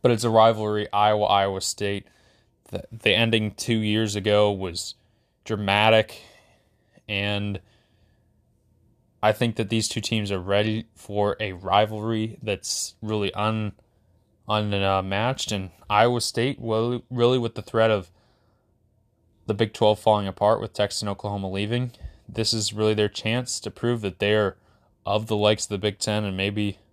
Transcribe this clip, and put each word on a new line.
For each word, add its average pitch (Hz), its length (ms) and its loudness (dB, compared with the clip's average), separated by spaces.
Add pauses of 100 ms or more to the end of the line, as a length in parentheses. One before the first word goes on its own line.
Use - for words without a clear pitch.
But 127 80 6
it's 113 140 0
a 117 60 2
rivalry, 107 600 4
Iowa, 104 360 2
Iowa 98 340 2
State. 101 460 -6 (640)
The, - 200 -10
the 107 240 2
ending 113 360 2
two 113 280 -2
years 107 380 0
ago 104 340 4
was 95 440 -6 (500)
dramatic, 107 800 2 (840)
and 101 540 -4 (1600)
I 107 100 4
think 117 240 -2
that 104 120 -4
these 113 180 0
two - 140 -4
teams 104 320 -2
are 92 80 -2
ready 107 540 0
for 104 440 -2
a 104 140 -6
rivalry 107 920 0
that's - 600 -6
really 107 320 -4
un-, 107 380 -2 (760)
unmatched, 101 1040 0
and 95 200 -6 (180)
Iowa 117 320 4
State, 123 360 -2
well, 117 520 -2
really 123 260 4
with 117 180 -4
the - 60 -8
threat 110 300 2
of 98 200 -2 (1400)
the 110 60 -2
Big 107 220 0
Twelve 107 240 4
falling 104 280 2
apart 104 360 2
with - 100 -10
Texas - 300 -2
and 104 80 -4
Oklahoma 98 400 -6
leaving, 113 420 -4 (360)
this - 260 -4
is 107 180 -4
really 107 220 2
their 104 140 2
chance 120 500 -4
to 104 140 -10
prove 120 300 -2
that 95 180 -6
they're 104 360 2 (480)
of 107 220 -2
the 113 100 -2
likes 104 280 2
of - 60 -12
the 101 80 -6
Big 104 200 -4
Ten, 107 260 -4
and 95 120 -6
maybe 104 420 -4 (140)